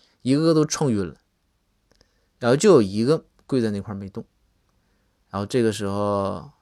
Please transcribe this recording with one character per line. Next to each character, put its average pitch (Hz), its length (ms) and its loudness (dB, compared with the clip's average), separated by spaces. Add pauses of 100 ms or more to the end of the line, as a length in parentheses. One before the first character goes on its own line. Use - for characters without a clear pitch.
(220)
一 127 120 0
个 147 80 2
个 165 120 4
都 156 100 4
撞 151 260 -2
晕 101 160 -2
了。 73 100 -12 (1200)
然 120 120 -2
后 123 60 4
就 202 160 4
有 143 100 8
一 101 220 -2
个 156 220 0 (200)
跪 135 140 -2
在 110 120 -2
那 101 100 -6
块 104 120 -12
儿 98 40 -10
没 98 100 -12
动。 104 160 -14 (1080)
然 98 80 -6
后 101 60 -6
这 123 160 -2
个 110 100 2
时 101 140 -8
候， 101 680 -4 (100)